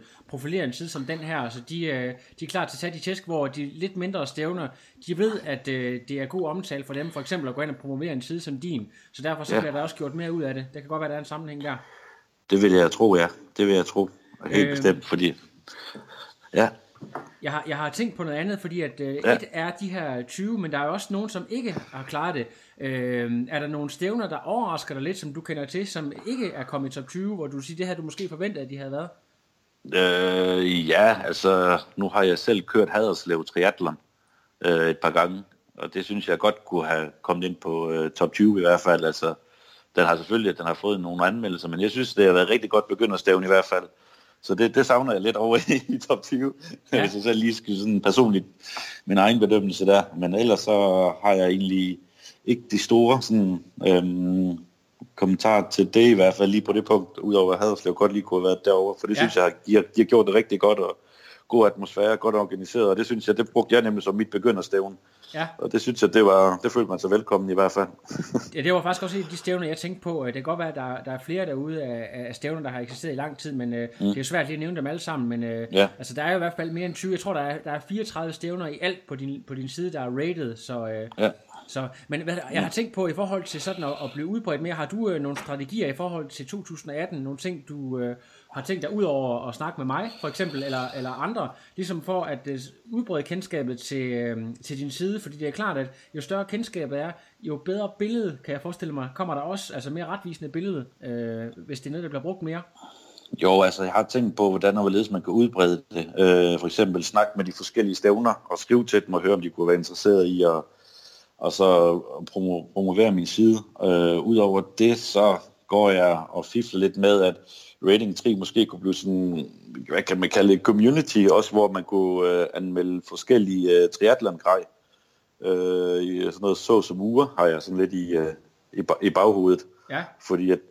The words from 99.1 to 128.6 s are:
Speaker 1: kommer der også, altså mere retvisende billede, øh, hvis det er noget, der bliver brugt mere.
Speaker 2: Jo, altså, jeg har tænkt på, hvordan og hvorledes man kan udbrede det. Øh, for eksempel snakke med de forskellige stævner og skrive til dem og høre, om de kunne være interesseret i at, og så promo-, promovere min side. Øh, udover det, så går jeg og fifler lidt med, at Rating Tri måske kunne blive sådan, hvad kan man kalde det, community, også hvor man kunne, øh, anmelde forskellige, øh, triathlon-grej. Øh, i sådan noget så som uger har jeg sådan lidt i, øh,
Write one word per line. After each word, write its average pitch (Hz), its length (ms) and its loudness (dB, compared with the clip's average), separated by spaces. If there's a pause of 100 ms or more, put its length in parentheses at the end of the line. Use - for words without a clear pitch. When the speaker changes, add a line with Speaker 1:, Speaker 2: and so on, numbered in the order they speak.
Speaker 1:
kommer 180 180 -6
der 139 80 -6
også, 190 320 -8
altså 135 160 -10
mere 165 160 -8
retvisende 170 440 -12
billede, 165 360 -6 (180)
øh, 117 420 -6 (200)
hvis 135 140 -12
det - 80 -16
er 131 40 -8
noget, 170 120 -8
der 160 60 -8
bliver 139 120 -8
brugt 190 200 -8
mere. 165 200 -8 (840)
Speaker 2:
Jo, 95 180 8
altså, 95 220 2
jeg 92 80 -2
har 104 120 2
tænkt 113 320 0
på, 101 140 4
hvordan 98 280 2
og 107 60 0
hvorledes 98 280 2
man 87 100 -4
kan 87 120 -4
udbrede 92 500 4 (100)
det. 82 120 -4 (140)
Øh, 90 400 6
for 87 60 -6
eksempel 90 380 0
snakke 104 320 2
med 98 100 -2
de 90 60 -8
forskellige 101 440 -2
stævner 107 380 4 (160)
og 87 80 -4
skrive 120 280 4
til 104 200 2
dem 95 80 -8
og 85 80 0
høre, 95 120 4
om 87 80 0
de 87 80 -6
kunne 85 180 -2
være 87 100 6
interesseret 92 480 4
i 90 180 2
at, 82 180 4 (760)
og 85 140 -4
så 87 460 6 (340)
promo-, 90 420 -4
promovere 98 380 2
min 90 140 0
side. 110 320 4 (260)
Øh, 85 360 4
udover 101 420 4 (160)
det, 117 200 4
så 104 400 4 (300)
går 104 220 4
jeg 90 400 4
og 87 160 -6
fifler 117 340 -4
lidt 95 180 2
med, 101 260 6
at 90 120 2 (520)
Rating 104 300 4
Tri 113 180 2
måske 98 300 0
kunne 90 160 -12
blive 95 120 0
sådan, 92 560 -2 (400)
hvad 90 120 2
kan 92 180 -2
man 92 100 2
kalde 98 240 8
det, 92 80 2
community, 113 720 6
også 104 200 4
hvor 104 200 4
man 95 120 -6
kunne, 90 460 2
øh, 87 240 2
anmelde 90 560 -2
forskellige, 95 640 2 (120)
øh, - 60 4
triathlon-grej. 98 720 2 (800)
Øh, 90 640 0
i 90 180 -2
sådan 87 200 -4
noget 98 160 2
så 113 240 4
som 90 200 -6
uger 120 360 2
har 87 80 4
jeg 80 160 2
sådan 92 180 -8
lidt 92 140 2
i, 87 220 -4
øh, 78 180 0 (400)